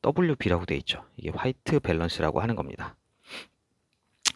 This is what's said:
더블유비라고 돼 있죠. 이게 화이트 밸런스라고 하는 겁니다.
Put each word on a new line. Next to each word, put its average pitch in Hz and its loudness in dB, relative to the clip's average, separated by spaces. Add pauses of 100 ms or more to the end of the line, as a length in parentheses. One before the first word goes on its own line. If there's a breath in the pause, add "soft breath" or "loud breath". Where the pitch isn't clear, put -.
더블유비라고 131 2
돼 78 -2
있죠. - -6 (120)
이게 - -6
화이트 131 0
밸런스라고 82 2
하는 113 0
겁니다. - -8 (1400 loud breath)